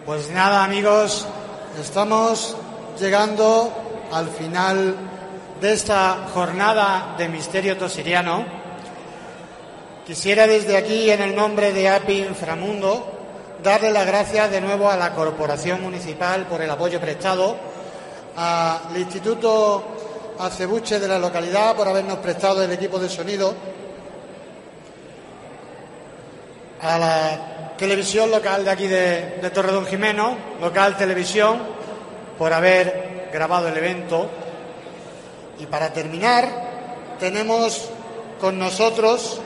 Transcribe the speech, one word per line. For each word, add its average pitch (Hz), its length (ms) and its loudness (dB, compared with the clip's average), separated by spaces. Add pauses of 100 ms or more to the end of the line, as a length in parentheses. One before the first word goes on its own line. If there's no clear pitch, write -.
Pues 147 240 -6
nada, 190 340 4
amigos, 202 600 4 (560)
estamos 220 720 0 (460)
llegando 214 720 4 (400)
al 160 160 -2
final 190 680 0 (680)
de 202 100 4
esta 190 640 2
jornada 185 840 2
de 170 100 -2
misterio 185 520 -2
tosiriano. 175 640 0 (1600)
Quisiera 196 400 6
desde 208 300 6
aquí, 214 320 4
en 208 140 6
el 196 120 0
nombre 208 380 2
de 190 160 4
api 196 300 4
Inframundo, 190 880 -2 (560)
darle 208 300 4
las 202 140 4
gracias 208 440 2
de 190 100 0
nuevo 202 300 2
a 196 60 2
la 175 180 0
Corporación 156 680 -2
Municipal 180 680 -2
por 170 120 -4
el 160 100 -2
apoyo 170 300 -2
prestado, 185 560 0 (800)
al 165 580 0
Instituto 208 880 2 (560)
Acebuche 202 640 -2
de 196 80 -2
la 190 100 2
localidad 175 560 2
por 214 140 2
habernos 190 300 0
prestado 190 440 2
el 180 100 2
equipo 185 260 -2
de 185 100 -2
sonido, 190 460 -2 (3250)
a 165 160 2
la 160 520 0 (280)
televisión 196 520 2
local 202 340 2
de 196 60 2
aquí 190 160 0
de, 180 560 0
de 180 80 -2
Torredonjimeno, 196 840 0 (240)
Local 185 360 4
Televisión, 196 640 2 (800)
por 160 140 2
haber 185 800 2
grabado 160 340 2
el 160 100 -2
evento. 175 520 -2 (1300)
Y 151 80 -12
para 156 260 -2
terminar, 180 1300 0
tenemos 220 720 0 (520)
con 190 200 0
nosotros 220 840 2